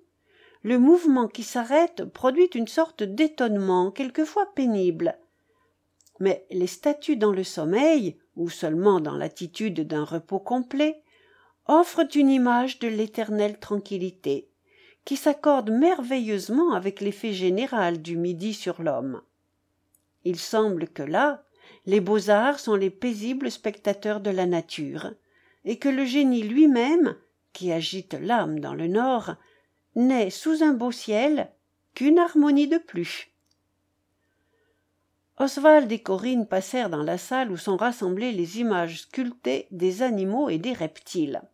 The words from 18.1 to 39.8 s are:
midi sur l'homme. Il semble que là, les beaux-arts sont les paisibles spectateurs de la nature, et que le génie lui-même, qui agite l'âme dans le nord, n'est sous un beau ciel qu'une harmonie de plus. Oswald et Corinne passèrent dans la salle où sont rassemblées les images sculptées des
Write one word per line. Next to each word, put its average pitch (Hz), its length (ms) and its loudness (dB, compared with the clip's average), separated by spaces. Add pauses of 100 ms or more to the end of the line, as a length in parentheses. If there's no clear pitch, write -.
midi 175 360 -4
sur 180 280 -8
l'homme. 131 400 -4 (1040)
Il 170 140 -2
semble 208 480 -2
que - 160 -12
là, 247 400 0 (440)
les 196 140 4
beaux-arts 208 580 2
sont 214 160 0
les 190 160 0
paisibles 247 580 -6
spectateurs 208 720 -4
de 202 80 -4
la 185 160 0
nature, 160 680 -6 (540)
et 240 140 -4
que 277 100 0
le 269 160 0
génie 254 380 2
lui-même, 269 720 4 (360)
qui 180 200 -4
agite 165 420 -6
l'âme 156 460 -2
dans 143 160 -8
le 160 120 -4
nord, 220 480 0 (600)
n'est 240 340 2
sous 311 340 0
un 302 100 6
beau 240 180 -2
ciel 240 580 -2 (460)
qu'une 302 240 4
harmonie 294 480 4
de 330 100 2
plus. - 540 -8 (2000)
Oswald 277 520 6
et 226 80 -2
Corinne 214 480 -2
passèrent 190 440 -2
dans 151 100 -2
la 170 160 -4
salle 254 340 -4
où 175 60 -6
sont 190 200 -2
rassemblées 220 540 -2
les 180 280 -6
images 175 420 -2
sculptées 254 720 -6
des 185 320 -2